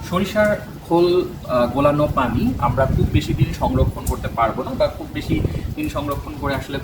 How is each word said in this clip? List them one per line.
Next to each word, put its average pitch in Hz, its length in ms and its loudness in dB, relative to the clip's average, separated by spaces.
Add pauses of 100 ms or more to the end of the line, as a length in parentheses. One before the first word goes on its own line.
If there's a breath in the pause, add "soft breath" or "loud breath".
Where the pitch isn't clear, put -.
সরিষার 208 580 2 (200)
খোল, 175 380 4 (220)
আহ, 123 180 4
গোলানো 147 500 2
পানি 120 440 0
আমরা 123 260 2
খুব - 280 2
বেশি - 200 2
দিন - 260 2
সংরক্ষণ 131 460 0
করতে - 220 -2
পারবো - 360 0
না - 140 -6
বা 587 100 2
খুব - 260 -6
বেশি - 260 -2 (360 loud breath)
দিন 151 140 -4
সংরক্ষণ 147 520 -6
করে 139 140 0
আসলে 135 280 -6